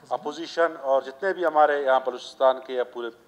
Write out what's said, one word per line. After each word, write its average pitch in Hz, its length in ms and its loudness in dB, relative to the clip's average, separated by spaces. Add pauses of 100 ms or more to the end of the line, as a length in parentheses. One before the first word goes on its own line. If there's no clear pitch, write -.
(120)
अपोजिशन 151 540 -2
और 139 380 0
जितने 185 280 -4
भी 175 120 -4
हमारे 151 400 4
यहाँ 131 220 4
बलूचिस्तान 127 520 0
के 127 160 -10
या 123 100 0
पूरे 117 260 -8 (180)